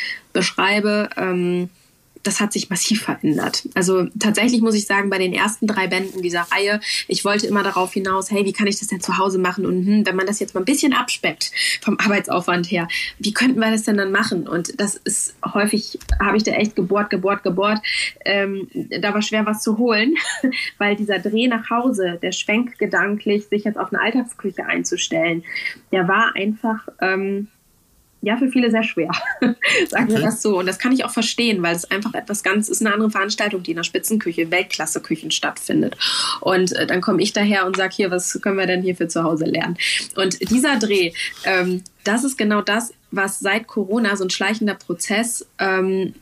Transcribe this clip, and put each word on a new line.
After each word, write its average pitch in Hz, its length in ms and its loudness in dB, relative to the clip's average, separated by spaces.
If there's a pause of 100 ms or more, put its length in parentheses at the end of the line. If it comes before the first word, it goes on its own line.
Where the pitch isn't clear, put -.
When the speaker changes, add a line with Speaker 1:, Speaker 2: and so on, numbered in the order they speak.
(340)
Speaker 1:
beschreibe. 208 840 0
Ähm, 180 540 0 (540)
das - 180 -2
hat 208 100 0
sich - 180 -4
massiv 208 340 0
verändert. - 720 -2
Also 185 340 4 (120)
tatsächlich 240 400 4
muss 220 160 4
ich 208 100 0
sagen, 196 240 0
bei 190 80 0
den 185 140 0
ersten 214 340 0
drei 208 220 0
Bänden 190 340 -2
dieser 175 200 0
Reihe, 202 400 0 (260)
ich - 160 -2
wollte 208 240 0
immer 202 160 2
darauf 185 300 0
hinaus, 190 380 -2
hey, 202 120 2
wie 190 80 0
kann 202 160 0
ich 202 120 -2
das - 100 -8
denn 190 100 -4
zu 180 180 -2
Hause 190 200 2
machen? 180 280 0
Und, 180 200 0
hm, 208 200 6
wenn 185 120 0
man 190 80 0
das 208 140 -2
jetzt 196 140 -4
mal 185 60 -2
ein 190 60 -2
bisschen 277 260 4
abspeckt 240 600 -2 (300)
vom - 160 2
Arbeitsaufwand 180 720 0
her, 170 200 -2 (280)
wie 208 160 -2
könnten 247 280 2
wir 220 100 4
das 220 120 2
denn 214 120 2
dann 196 160 0
machen? 196 340 0
Und 170 320 -4
das 208 180 0
ist - 400 -4 (180)
häufig, 208 460 0 (200)
habe 196 160 2
ich 214 80 4
da 214 80 2
echt 214 240 0
gebohrt, 202 360 2
gebohrt, 196 320 0
gebohrt. 196 360 0 (460)
Ähm, 196 480 0
da 180 400 -4
war 208 80 2
schwer 214 240 0
was 214 180 -2
zu 214 140 2
holen, 240 380 4 (260)
<laughs> - 380 -2
weil 208 180 2
dieser 208 220 0
Dreh 214 280 2
nach 226 220 0
Hause, 208 520 0
der 185 120 -2
Schwenk 240 440 0
gedanklich, 202 680 0
sich 208 160 0
jetzt 214 140 -2
auf - 160 -4
eine - 80 0
Alltagsküche 226 640 -2
einzustellen, 170 800 -2 (480)
der 185 160 2
war 214 260 2
einfach... 214 540 -4 (100)
Ähm, 196 480 -2 (760)
ja, 202 120 0
für 254 140 2
viele 240 220 4
sehr 226 120 4
schwer, - 280 -2 (280)
<laughs> 359 500 2
sagen - 200 2
wir 214 60 4
Speaker 2:
Okay. 220 100 2
Speaker 1:
das 226 160 0
so. 208 160 2
Und 185 80 0
das 185 140 -2
kann 254 120 0
ich 262 140 2
auch - 60 -6
verstehen, 226 500 0
weil 170 140 2
es 170 160 -6
einfach 208 240 -2
etwas - 260 -4
ganz, 208 260 2
ist - 140 -2
eine 220 100 2
andere 214 200 2
Veranstaltung, 208 500 -2
die 170 100 -4
in 160 60 -6
der 170 60 -4
Spitzenküche, 170 640 -2
Weltklasse-Küchen 165 800 -2
stattfindet. - 640 -2 (460)
Und, 185 320 2
äh, - 140 0
dann 180 140 0
komme 185 200 2
ich 208 100 0
daher 202 360 2
und 190 100 0
sag, 190 160 0
hier, 196 160 0
was 180 320 -2
können 196 160 0
wir 190 80 2
denn 180 160 2
hier 185 140 0
für 165 120 0
zu 165 160 -2
Hause 160 220 0
lernen? 165 320 -2 (380)
Und 185 340 -2
dieser 262 300 4
Dreh, 202 340 2 (300)
ähm, 185 400 0 (200)
das 233 200 0
ist 269 140 -2
genau 208 240 2
das, 220 300 -2 (200)
was 196 280 -2
seit 202 280 -2
Corona 202 480 0
so 196 80 -2
ein 185 80 -2
schleichender 208 440 0
Prozess, 214 720 -4 (140)
ähm, 190 640 0